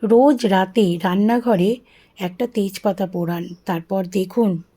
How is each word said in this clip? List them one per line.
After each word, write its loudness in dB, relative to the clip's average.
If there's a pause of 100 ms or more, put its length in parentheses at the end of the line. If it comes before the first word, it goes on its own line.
রোজ 4
রাতে 2
রান্নাঘরে 0 (420)
একটা -6
তেজপাতা -4
পোড়ান, -6 (160)
তারপর -6
দেখুন -2 (140)